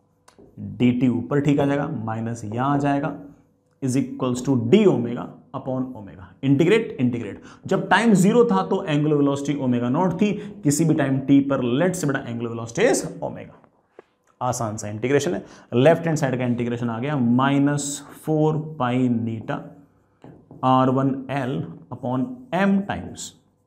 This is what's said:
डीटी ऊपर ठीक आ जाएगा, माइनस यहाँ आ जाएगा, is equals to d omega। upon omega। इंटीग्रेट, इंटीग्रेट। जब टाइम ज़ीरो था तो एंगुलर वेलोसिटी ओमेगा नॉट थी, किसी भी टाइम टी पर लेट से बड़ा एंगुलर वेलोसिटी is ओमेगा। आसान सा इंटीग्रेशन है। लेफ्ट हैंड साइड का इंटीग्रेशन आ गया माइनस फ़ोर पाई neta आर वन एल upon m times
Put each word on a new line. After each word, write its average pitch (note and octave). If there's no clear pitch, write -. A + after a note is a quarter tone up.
डीटी B2
ऊपर A#2+
ठीक C#3+
आ C#3
जाएगा, C#3+
माइनस A2+
यहाँ B2
आ C#3+
जाएगा, C#3+
is B2+
equals B2+
to C#3
d G#3
omega। A#2+
upon C3
omega। G2+
इंटीग्रेट, E3
इंटीग्रेट। A#2
जब F#3+
टाइम G#3+
ज़ीरो G#3
था F#3+
तो F#3+
एंगुलर D3+
वेलोसिटी C#3+
ओमेगा A#2+
नॉट E3+
थी, G#3
किसी D3
भी D#3
टाइम C3+
टी C#3
पर C#3
लेट D3+
से D#3
बड़ा C3+
एंगुलर A#2
वेलोसिटी A#2
is -
ओमेगा। A2
आसान A#2
सा G#2
इंटीग्रेशन B2+
है। G3
लेफ्ट E3
हैंड D#3
साइड B2+
का B2
इंटीग्रेशन A#2+
आ A2+
गया C#3+
माइनस C#3
फ़ोर D#3
पाई B2+
neta A2+
आर C3
वन C3+
एल C#3
upon B2+
m G3
times -